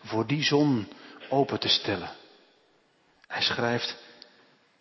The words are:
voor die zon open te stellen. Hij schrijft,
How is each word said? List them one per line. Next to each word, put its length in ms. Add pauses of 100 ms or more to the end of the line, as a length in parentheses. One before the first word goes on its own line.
voor 240
die 160
zon 460 (400)
open 320
te 80
stellen. 420 (1160)
Hij 160
schrijft, 540 (840)